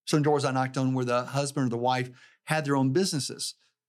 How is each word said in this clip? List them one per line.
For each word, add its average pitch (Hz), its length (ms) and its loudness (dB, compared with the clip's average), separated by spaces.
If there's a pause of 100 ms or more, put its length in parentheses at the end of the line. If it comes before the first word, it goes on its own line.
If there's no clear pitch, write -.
some 156 160 4
doors 147 220 4
I 135 80 0
knocked 131 260 -2
on 131 160 2
where 127 100 0
the 123 200 0
husband 135 420 -2
or 117 40 -2
the 117 60 -2
wife 127 340 0 (340)
had 156 200 0
their 143 120 0
own 135 140 2
businesses. 160 640 -2 (340)